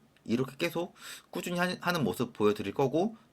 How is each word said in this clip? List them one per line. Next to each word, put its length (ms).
이렇게 320
계속 380
꾸준히 280
하-, 220
하는 240
모습 280
보여드릴 400
거고, 440